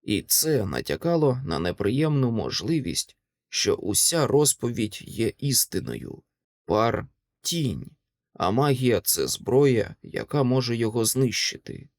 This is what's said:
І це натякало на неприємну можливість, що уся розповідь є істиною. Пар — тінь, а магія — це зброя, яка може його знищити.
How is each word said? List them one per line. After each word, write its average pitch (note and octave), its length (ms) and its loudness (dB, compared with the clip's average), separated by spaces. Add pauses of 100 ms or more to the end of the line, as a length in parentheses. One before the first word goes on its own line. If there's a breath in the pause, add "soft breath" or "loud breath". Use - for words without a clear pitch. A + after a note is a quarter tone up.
І G2+ 200 -2
це C#3+ 440 0
натякало B2+ 760 0
на C#3+ 140 -2
неприємну B2+ 720 0
можливість, A2 880 -4 (320)
що - 260 0
уся C3 520 0
розповідь A#2+ 800 0
є A2 320 -2
істиною. - 840 -4 (440)
Пар — A2 400 0 (340)
тінь, C#3 500 -4 (440)
а F2+ 160 0
магія — B2 540 2
це C#2 220 0
зброя, B2 760 2
яка - 400 -2
може B2 340 2
його A2+ 280 0
знищити. - 840 -2 (100)